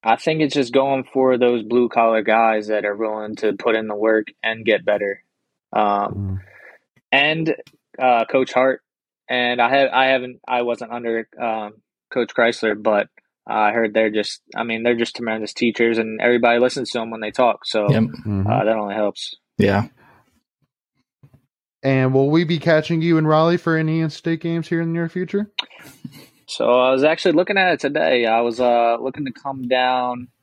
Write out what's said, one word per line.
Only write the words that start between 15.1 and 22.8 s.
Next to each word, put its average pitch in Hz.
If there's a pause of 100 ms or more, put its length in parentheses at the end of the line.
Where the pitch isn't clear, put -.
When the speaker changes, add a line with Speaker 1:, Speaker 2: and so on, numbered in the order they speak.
Speaker 1:
tremendous 110
teachers, 117
and 110
everybody 117
listens 127
to 120
'em 113
when 113
they 107
talk. -
So, 104
Speaker 3:
Yep. 110
Speaker 2:
Mm-hmm. 101
Speaker 1:
uh, 104
that 110
only 101
helps. 104 (220)
Speaker 3:
Yeah. 101 (2000)
Speaker 2:
And 131
will 139
we 165
be 160
catching 160